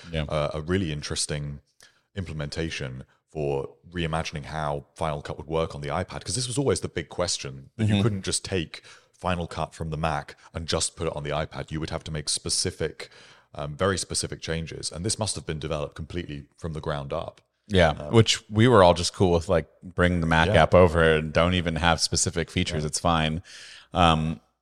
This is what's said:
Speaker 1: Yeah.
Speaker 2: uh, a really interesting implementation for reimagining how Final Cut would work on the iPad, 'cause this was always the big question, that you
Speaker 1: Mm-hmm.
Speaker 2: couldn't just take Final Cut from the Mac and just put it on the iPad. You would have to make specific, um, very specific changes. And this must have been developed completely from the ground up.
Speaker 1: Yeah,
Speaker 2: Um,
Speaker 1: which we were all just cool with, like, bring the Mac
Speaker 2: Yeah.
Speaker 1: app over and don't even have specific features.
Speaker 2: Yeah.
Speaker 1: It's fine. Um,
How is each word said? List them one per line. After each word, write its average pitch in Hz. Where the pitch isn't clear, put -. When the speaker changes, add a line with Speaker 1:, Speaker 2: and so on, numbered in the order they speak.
Speaker 1:
Yeah. 80
Speaker 2:
uh, 73
a 78
really 87
interesting 73
implementation 76
for 71
reimagining 80
how 73
Final 76
Cut -
would 80
work 80
on 73
the 71
iPad, 73
'cause 87
this 123
was 123
always 123
the -
big -
question, 69
that 110
you 104
Speaker 1:
Mm-hmm. 98
Speaker 2:
couldn't 101
just -
take 87
Final 87
Cut 78
from 80
the 78
Mac 76
and 82
just -
put 82
it -
on 76
the 73
iPad. 73
You 78
would 78
have 80
to 85
make 76
specific, -
um, 73
very 92
specific -
changes. 82
And 85
this 107
must 104
have -
been 78
developed 76
completely 73
from 80
the 78
ground 73
up. 82
Speaker 1:
Yeah, 90
Speaker 2:
Um, 76
Speaker 1:
which -
we 110
were 107
all 87
just 85
cool 92
with, 82
like, 80
bring 87
the 82
Mac 80
Speaker 2:
Yeah. 80
Speaker 1:
app 85
over 82
and 78
don't 85
even 85
have 117
specific -
features. 85
Speaker 2:
Yeah. 76
Speaker 1:
It's -
fine. 80
Um, 80